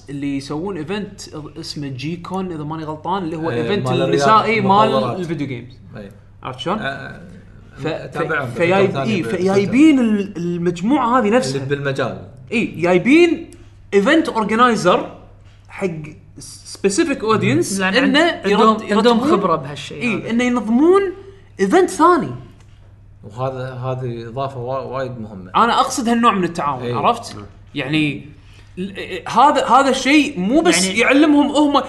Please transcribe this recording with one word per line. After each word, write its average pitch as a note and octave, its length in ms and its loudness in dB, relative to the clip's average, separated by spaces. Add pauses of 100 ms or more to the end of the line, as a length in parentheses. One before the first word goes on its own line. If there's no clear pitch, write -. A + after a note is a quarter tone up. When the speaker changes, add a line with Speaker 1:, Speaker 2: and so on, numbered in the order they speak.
Speaker 1:
اللي C#3 280 -6
يسوون D#3+ 400 -8
إيفنت F3+ 440 -10 (380)
اسمه D#3 280 -10
جي C#3 280 -8
كون F#3 360 -8
إذا D#3 120 -10
ماني D#3+ 200 -8
غلطان، D#3+ 400 -6
اللي E3 120 -6
هو D#3+ 140 -6
Speaker 2:
إيه، - 120 -2
Speaker 1:
إيفنت G3 260 -2
Speaker 2:
مال - 140 0
الرياضة، - 40 0
Speaker 1:
النسائي G#3+ 560 4
مال G3 260 4
Speaker 2:
المطورات. G#3+ 320 0
Speaker 1:
الفيديو D#3 280 -4
جيمز. A#2 260 -12 (240)
Speaker 2:
إيه. G2+ 140 -16 (320)
Speaker 1:
عرفت B2+ 160 -10
شلون؟ G3 200 -4
Speaker 2:
آه، C3+ 420 -10 (560)
Speaker 1:
ف-، C3+ 100 -8
Speaker 2:
أتابعهم D3 600 -4
Speaker 1:
ف-، - 20 -8
Speaker 2:
بفترة E3+ 160 -2
Speaker 1:
فجايب-، F#3+ 260 4
Speaker 2:
ثانية C#3 220 -2
Speaker 1:
إيه، F3 100 0
Speaker 2:
بفترة. B2 140 -4
Speaker 1:
فجايبين G3+ 640 4
ال-، G#3+ 380 0
المجموعة F3 840 0
هذه G#3 100 2
نفسها. C#3 340 0
Speaker 2:
اللي C#3 120 -4
بالمجال. C3 520 -4 (240)
Speaker 1:
إيه، F#3+ 300 -4
جايبين C4+ 680 2 (420)
إيفنت B3 360 4
أورجنايزر A3 880 2 (520)
حق - 180 -6 (880)
specific G#3+ 440 0
audience G#3+ 580 0
Speaker 3:
لأن F#3+ 140 0
Speaker 1:
إنه C#4 260 4
Speaker 3:
عند-، D#4 320 0
عندهم، G#3+ 220 6
Speaker 1:
يرد-، G#3+ 200 -4
Speaker 3:
عندهم A3+ 240 4
Speaker 1:
يرتبون، C4+ 140 2
Speaker 3:
خبرة F3+ 240 2
بهالشيء D3 460 -8
Speaker 1:
إي، A3 200 -2
Speaker 3:
هذا. - 80 -8
Speaker 1:
إنه A#3 140 0
ينظمون B3 580 4 (580)
إيفنت D#4+ 300 4
ثاني. D4+ 400 4 (960)
Speaker 2:
وهذا، C3 500 -8
هذه B2 540 -6
إضافة B2+ 300 -8
وا-، B2+ 280 -6
وايد B2 360 -8
مهمة. F#2+ 340 -14
Speaker 1:
أنا G#3 240 2
أقصد C4 300 -2
هالنوع A#3 240 2
من F#3+ 100 0
التعاون، D3 400 -4
Speaker 2:
إي. A#2+ 100 -4
Speaker 1:
عرفت؟ D#3 420 -2
Speaker 4:
نعم. G#2 100 -16 (300)
Speaker 1:
يعني C#3+ 540 -4 (480)
ال-، F#3 520 -10
هذا، C4 360 4
هذا C4 240 4
الشيء C4 500 2
مو A3+ 220 2
بس D#4+ 240 2
Speaker 3:
يعني F#3+ 140 -2
Speaker 1:
يعلمهم C#4+ 520 4
هم، C#4+ 360 2